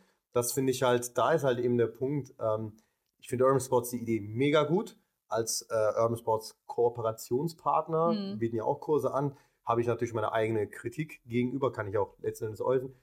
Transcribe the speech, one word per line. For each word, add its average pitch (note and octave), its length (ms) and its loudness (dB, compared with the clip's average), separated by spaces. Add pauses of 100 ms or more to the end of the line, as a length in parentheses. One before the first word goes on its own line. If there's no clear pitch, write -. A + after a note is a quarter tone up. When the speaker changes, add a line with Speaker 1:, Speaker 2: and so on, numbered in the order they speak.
(320)
Speaker 1:
das A#2+ 220 0
finde C3 180 2
ich B2+ 120 0
halt, B2 340 2
da B2 160 4
ist E3 100 2
halt B2 160 2
eben A#2+ 180 2
der A#2 100 4
Punkt, C3 520 -6
ähm, A2 380 -4 (400)
ich - 100 -20
finde B2+ 180 2
Urban C3+ 140 6
Sports B2 300 0
die B2 120 -6
Idee A2 200 0
mega C3+ 420 2
gut. F3+ 340 0 (320)
Als, A2+ 400 -2
äh, - 40 -8 (280)
Urban A2+ 160 2
Sports A2 480 -2
Kooperationspartner, D3 1500 0
Speaker 2:
Mhm. G2 260 -6
Speaker 1:
bieten A2+ 160 -2
ja G#2+ 80 -2
auch C#3 160 0
Kurse C3 340 0
an, C#3 240 -2 (260)
habe A#2 180 2
ich A#2 60 0
natürlich A#2 260 0
meine G#2+ 180 0
eigene A2 360 0
Kritik - 580 -10
gegenüber, B2 460 -2
kann A2 160 -6
ich G2+ 100 -2
auch G2 220 -4
letzten G#2+ 260 -6
Endes G#2+ 160 -8
äußern, C3 420 0